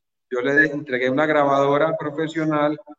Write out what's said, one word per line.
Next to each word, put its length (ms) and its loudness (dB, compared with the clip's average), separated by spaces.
Yo 120 -2
le 240 4
entregué 440 -2
una 160 2
grabadora 720 2
profesional 840 -2